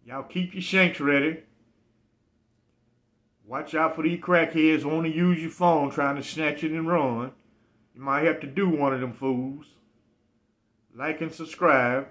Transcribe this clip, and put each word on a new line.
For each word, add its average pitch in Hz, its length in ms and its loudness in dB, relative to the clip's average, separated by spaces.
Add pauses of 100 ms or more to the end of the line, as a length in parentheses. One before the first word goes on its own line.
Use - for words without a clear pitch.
y'all 135 180 -10
keep 180 300 -6
your 190 80 -10
shanks 185 380 0
ready. 143 400 0 (2000)
Watch 143 300 -8
out 156 200 2
for 160 80 -4
these 170 180 0
crackheads 160 640 4
who 143 60 -4
wanna 160 200 0
use 170 320 2
your 165 100 -8
phone 156 400 2
trying 143 240 0
to 143 80 -8
snatch 151 400 -4
it 156 80 -2
and 160 160 -4
run. 131 440 0 (640)
You 127 60 -20
might 139 220 0
have 160 160 2
to 147 80 -12
do 180 220 0
one 143 240 2
of 127 80 -4
them 123 120 -6
fools. 135 640 -4 (1200)
Like 151 260 -6
and 160 100 -6
subscribe. 139 800 2